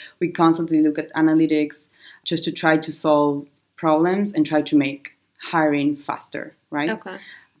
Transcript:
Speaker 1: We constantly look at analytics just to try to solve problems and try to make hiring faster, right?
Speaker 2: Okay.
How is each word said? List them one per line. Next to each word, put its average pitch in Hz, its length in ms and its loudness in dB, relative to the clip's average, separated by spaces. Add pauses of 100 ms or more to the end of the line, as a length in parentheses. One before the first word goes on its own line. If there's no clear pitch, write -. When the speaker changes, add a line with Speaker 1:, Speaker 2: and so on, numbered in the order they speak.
(200)
Speaker 1:
We 170 100 -2
constantly 165 520 2
look 151 160 2
at 156 160 -8
analytics 156 760 2 (360)
just 160 220 -4
to 170 80 -4
try 160 240 2
to 156 140 -4
solve 147 540 0 (300)
problems 180 560 0
and 156 140 0
try 151 160 0
to 151 160 -2
make 139 360 -4 (280)
hiring 147 560 0
faster, - 580 -10 (140)
right? 151 220 -4
Speaker 2:
Okay. 190 260 -10 (420)